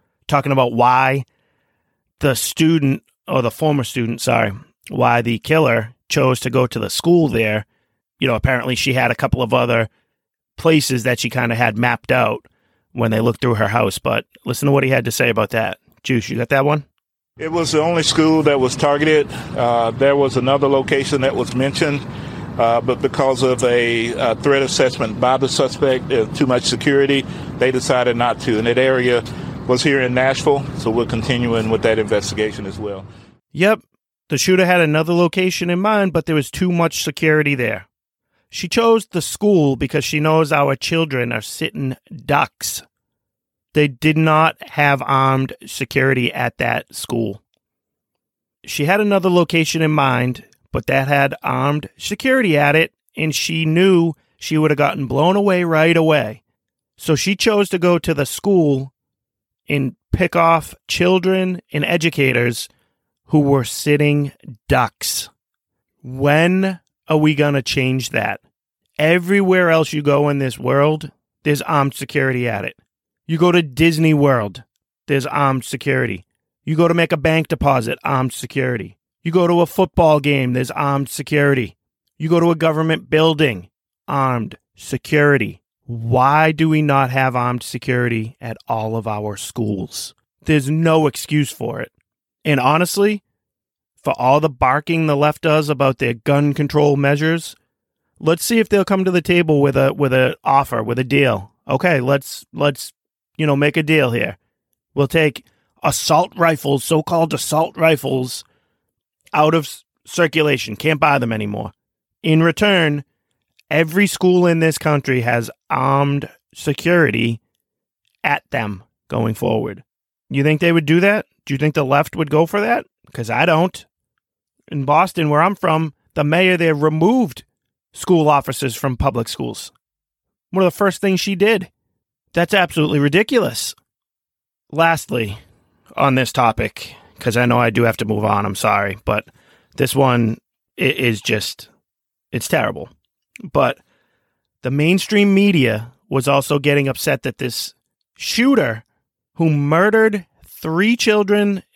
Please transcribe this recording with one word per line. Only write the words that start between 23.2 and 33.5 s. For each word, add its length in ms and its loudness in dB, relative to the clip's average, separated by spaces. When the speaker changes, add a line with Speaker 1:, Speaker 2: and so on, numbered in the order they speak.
Speaker 2:
of 220 2
a, 500 0
uh, 220 -2
threat 260 2
assessment 580 -2
by 180 2
the 120 -2
suspect, 600 -2
uh, 240 0
too 100 0
much 200 0
security, 600 0
they 140 2
decided 440 0
not 260 0
to. 180 0
And 80 -2
that 100 2
area 460 2
was 140 2
here 180 2
in 140 0
Nashville, 500 0
so 140 -4
we're 160 0
continuing 640 -2
with 100 0
that 160 2
investigation 720 -2
as 100 -10
well. 260 -8